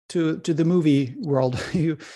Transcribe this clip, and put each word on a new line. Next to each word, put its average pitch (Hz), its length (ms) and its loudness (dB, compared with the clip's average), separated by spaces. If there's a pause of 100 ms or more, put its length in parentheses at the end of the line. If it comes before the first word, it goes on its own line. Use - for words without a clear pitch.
to, 165 320 -2
to 175 140 -2
the 160 100 2
movie 151 540 2
world. 131 500 0
<laughs> - 60 -6
You, 160 220 0 (200)